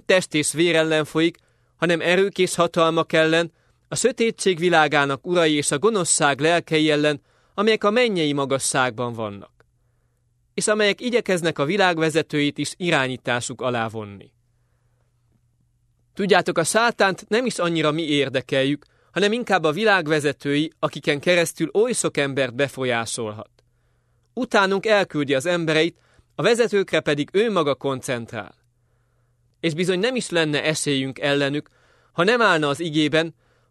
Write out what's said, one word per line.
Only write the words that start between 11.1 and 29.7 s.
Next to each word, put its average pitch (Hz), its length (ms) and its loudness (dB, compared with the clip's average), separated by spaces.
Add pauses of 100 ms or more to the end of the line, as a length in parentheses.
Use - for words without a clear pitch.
a 143 60 0
világvezetőit 160 920 0
is 147 200 -6
irányításuk 131 840 -2
alá 123 260 -2
vonni.” 104 480 -14 (1800)
Tudjátok, 185 440 2
a 170 60 2
sátánt 214 640 0
nem 233 180 0
is 226 140 -4
annyira 165 320 0
mi 160 100 -2
érdekeljük, 139 840 -2 (260)
hanem 202 200 0
inkább 208 320 0
a 156 80 2
világvezetői, 151 1080 0
akiken 147 400 -2
keresztül 170 540 0
oly 233 180 2
sok 175 260 -4
embert 135 380 -2
befolyásolhat. 117 920 -4 (840)
Utánunk 196 520 0
elküldi 165 480 0
az 131 120 0
embereit, 165 520 0 (380)
a - 60 -6
vezetőkre 202 580 2
pedig 147 340 -2
ő 220 180 0
maga 151 240 0
koncentrál. 120 800 -8 (1040)
És 165 140 -4